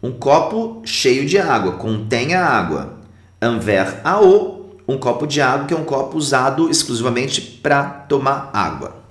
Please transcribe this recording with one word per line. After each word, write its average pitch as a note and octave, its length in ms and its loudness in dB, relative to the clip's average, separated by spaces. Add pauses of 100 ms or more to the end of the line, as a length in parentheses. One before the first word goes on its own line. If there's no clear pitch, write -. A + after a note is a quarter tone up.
Um B2 120 -6
copo E3+ 720 0
cheio C3+ 420 0
de F3 120 2
água. A#2 340 0
Contém A2+ 640 -2
a F3+ 120 2
água. E2 540 -2 (420)
Un A#2 160 0
verre F#2+ 460 0
à D#3 80 0 (100)
eau. G3 540 4 (100)
Um C3+ 100 -2
copo B2+ 300 -2
de D3 140 -2
água, C#3 260 0
que F3 80 -2
é - 20 -2
um D#3 80 -4
copo C3+ 320 -4
usado C3+ 540 2
exclusivamente A#2+ 720 -2 (220)
pra C#3+ 200 2
tomar C#3 720 -2
água. D#2 420 -4 (140)